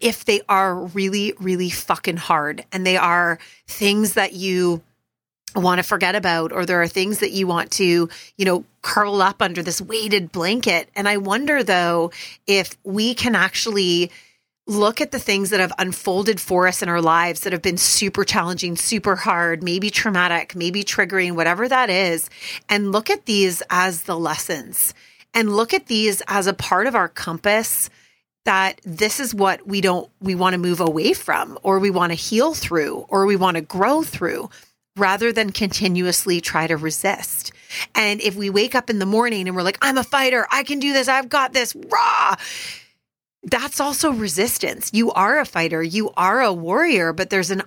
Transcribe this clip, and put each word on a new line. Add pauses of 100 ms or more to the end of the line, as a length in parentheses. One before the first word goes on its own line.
if
they
are
really,
really
fucking
hard
and
they
are (280)
things
that
you (760)
want
to
forget
about,
or
there
are
things
that
you
want
to, (280)
you
know, (180)
curl
up
under
this
weighted
blanket.
And
I
wonder,
though, (360)
if
we
can
actually (560)
look
at
the
things
that
have
unfolded
for
us
in
our
lives
that
have
been
super
challenging,
super
hard,
maybe
traumatic,
maybe
triggering,
whatever
that
is, (400)
and
look
at
these
as
the
lessons (400)
and
look
at
these
as
a
part
of
our
compass (540)
that
this
is
what
we
don't, (100)
we
want
to
move
away
from,
or
we
want
to
heal
through,
or
we
want
to
grow
through, (480)
rather
than
continuously
try
to
resist. (400)
And
if
we
wake
up
in
the
morning
and
we're
like,
"I'm
a
fighter,
I
can
do
this,
I've
got
this,
rah!" (1080)
that's
also
resistance.
You
are
a
fighter,
you
are
a
warrior,
but
there's
an